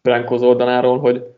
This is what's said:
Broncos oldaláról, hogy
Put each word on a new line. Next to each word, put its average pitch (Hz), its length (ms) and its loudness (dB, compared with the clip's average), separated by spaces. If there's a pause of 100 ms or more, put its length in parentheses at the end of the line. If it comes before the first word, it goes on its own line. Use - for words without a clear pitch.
Broncos 120 400 -2
oldaláról, 123 580 2
hogy 123 240 -2 (140)